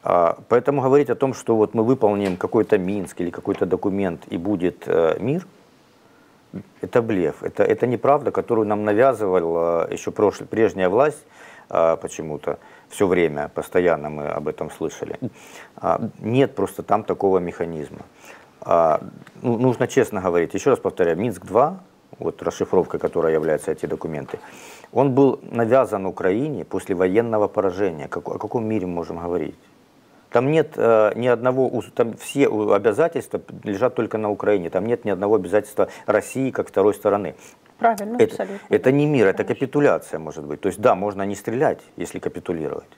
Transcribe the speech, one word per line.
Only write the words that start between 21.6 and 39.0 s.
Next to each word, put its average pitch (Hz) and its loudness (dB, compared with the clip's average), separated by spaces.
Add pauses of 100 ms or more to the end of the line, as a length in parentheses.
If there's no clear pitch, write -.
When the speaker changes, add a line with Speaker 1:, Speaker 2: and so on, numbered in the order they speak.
Speaker 1:
вот - -6
расшифровка, 85 0
которая 80 0
является 78 0
эти - -6
документы, 76 -8 (540)
он 131 2
был 131 4 (100)
навязан 117 2
Украине 95 -2
после 98 -4
военного 104 2
поражения. 92 -2
Как, - -8
о - -6
каком 110 -4
мире 107 -2
мы 87 -4
можем 85 -6
говорить? 87 -4 (720)
Там 131 2
нет, 156 2
э, 110 4
ни 120 -2
одного 127 2
уз-, 113 -4
там 113 0
все 139 0
у-, 107 2
обязательства 101 0 (240)
лежат 107 -2
только 110 -2
на 107 -2
Украине. 98 0
Там 95 -2
нет 120 -2
ни 104 -2
одного 101 2
обязательства 95 0 (180)
России 120 0
как - -6
второй 101 2
стороны. 98 -2 (440)
Speaker 2:
Правильно, 220 0
Speaker 1:
Это, 233 6
Speaker 2:
абсолютно. 196 -4
Speaker 1:
это 127 4
не 147 4